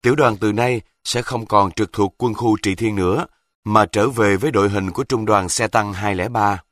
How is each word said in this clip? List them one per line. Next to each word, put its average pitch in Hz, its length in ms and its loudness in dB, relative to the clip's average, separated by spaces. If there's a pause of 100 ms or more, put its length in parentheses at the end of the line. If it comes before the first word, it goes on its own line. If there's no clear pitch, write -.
Tiểu 123 140 2
đoàn 123 220 2
từ 104 140 0
nay 120 300 0 (220)
sẽ 123 180 -4
không 117 240 -8
còn 101 260 4
trực - 220 -4
thuộc 101 240 0
quân 120 160 -2
khu 110 240 2
Trị 95 180 -2
Thiên 107 200 -2
nữa, 98 300 0 (380)
mà 107 280 4
trở 107 180 2
về 107 280 2
với 139 140 -2
đội 101 180 2
hình 95 220 -2
của 110 120 -6
trung 113 220 -2
đoàn 98 240 2
xe 113 180 -2
tăng 104 260 -2
hai 101 220 -4
lẻ 92 140 -2
ba. 104 420 0